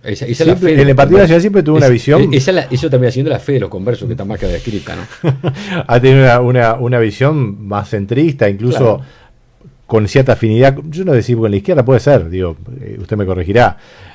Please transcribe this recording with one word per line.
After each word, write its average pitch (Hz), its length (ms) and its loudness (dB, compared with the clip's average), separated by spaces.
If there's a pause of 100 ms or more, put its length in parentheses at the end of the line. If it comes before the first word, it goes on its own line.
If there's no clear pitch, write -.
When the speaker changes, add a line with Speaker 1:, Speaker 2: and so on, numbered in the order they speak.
Speaker 1:
Esa, 107 220 -8
esa - 0 -
es 127 140 -4
la 160 40 2
Speaker 2:
siempre, 180 160 2
Speaker 1:
fe 180 60 0
de 165 80 4
Speaker 2:
en 139 60 4
el 143 80 6
Speaker 1:
los 135 80 4
Speaker 2:
Partido 143 200 4
Speaker 1:
conversos. 196 60 6
Speaker 2:
Nacional 170 180 4
siempre 196 220 2
tuvo 151 140 2
una 143 100 4
Speaker 1:
Esa, 123 80 4
Speaker 2:
visión 147 400 0
Speaker 1:
esa 135 160 0
es 185 40 0
la, 165 100 0
eso 135 260 -4
también 123 180 2
haciendo 131 220 -2
la 110 80 -4
fe - 140 -6
de 131 80 0
los 95 100 -6
conversos, 98 360 -6
que 113 60 -6
está 98 140 -8
más 101 120 -8
que 101 80 -6
descrita, 87 480 -6
¿no? 110 380 -6
Speaker 2:
<laughs> 139 200 -4 (340)
Ha 120 140 2
tenido 135 220 6
una, 123 180 4
una, 120 340 2
una 123 240 -2
visión 110 680 -2
más 101 220 -6
centrista, 117 600 -2
incluso 113 460 0
Speaker 1:
Claro. 135 60 -10 (840)
Speaker 2:
con 107 200 0
cierta 135 260 0
afinidad, 123 440 2 (140)
yo 185 160 -8
no 165 60 0
decía 120 220 0
con 113 160 -2
la 101 60 -2
izquierda, 139 260 2
puede 123 180 2
ser, 117 280 2
digo, 90 300 -6 (240)
eh, 101 180 -14
usted 98 160 -6
me 101 80 -2
corregirá, 95 540 0 (360)